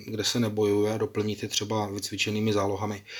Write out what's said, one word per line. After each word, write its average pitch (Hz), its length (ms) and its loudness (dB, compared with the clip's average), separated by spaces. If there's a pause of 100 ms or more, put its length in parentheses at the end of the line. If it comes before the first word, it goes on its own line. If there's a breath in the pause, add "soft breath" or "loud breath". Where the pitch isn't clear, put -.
kde 107 180 -4
se 120 160 0
nebojuje, 104 540 4
a 110 40 -2
doplnit 107 440 -2
je 110 60 -6
třeba 107 380 -2
vycvičenými 104 640 0
zálohami, 101 520 0 (160 loud breath)